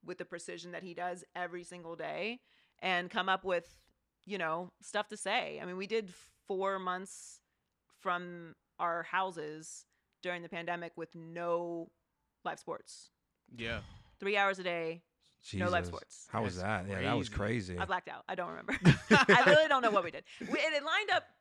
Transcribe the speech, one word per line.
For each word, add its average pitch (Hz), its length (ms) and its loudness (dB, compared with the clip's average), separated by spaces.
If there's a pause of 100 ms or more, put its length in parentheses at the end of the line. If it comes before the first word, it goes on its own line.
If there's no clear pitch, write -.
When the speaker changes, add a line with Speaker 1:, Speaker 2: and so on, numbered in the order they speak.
Speaker 1:
with 175 140 -10
the 180 60 -8
precision 175 480 -10
that 170 120 -8
he 175 100 -10
does 175 300 -6 (100)
every 175 300 -6
single 170 320 -12
day 165 420 -6 (420)
and 180 300 0
come 180 180 -2
up 185 160 2
with, 175 240 0 (560)
you 196 140 -6
know, 170 320 -2 (100)
stuff - 280 -4
to 214 80 -12
say. 190 440 -2
I 151 60 -10
mean, 180 100 -8
we 190 120 -6
did 214 240 -2 (340)
four 196 320 0
months 185 640 -8 (600)
from 175 540 -4 (240)
our 170 240 0
houses 160 840 -4 (360)
during 175 200 -6
the 170 60 -12
pandemic 170 480 -4
with 165 200 -10
no 170 760 -2 (540)
live 156 160 -6
sports. - 500 -12 (460)
Speaker 2:
Yeah. 113 240 -4 (400)
Speaker 1:
Three 202 160 0
hours 196 240 2
a - 20 -8
day, 170 400 -4 (500)
no 175 160 0
live 175 160 2
Speaker 3:
Jesus. 90 40 -6
Speaker 1:
sports. - 420 -12
Speaker 3:
How 110 140 0
was 92 120 -2
Speaker 2:
That's 95 320 -2
Speaker 3:
that? - 20 -4 (120)
Yeah, - 0 -
that 107 160 2
was 117 100 -2
Speaker 2:
crazy. 101 460 -2
Speaker 3:
crazy. 87 60 -4
Speaker 1:
I - 40 0
blacked 180 240 -2
out. - 200 -12
I 185 80 -4
don't 175 140 -4
remember. 165 300 -6
Speaker 2:
<laughs> - 300 8
Speaker 1:
I 220 360 10
really 302 220 10
don't 269 140 4
know 233 80 4
what 196 140 4
we 165 80 -4
did. 143 100 -10 (180)
We, 240 60 -10 (180)
and 311 100 0
it 285 100 0
lined 370 280 0
up 359 120 2 (160)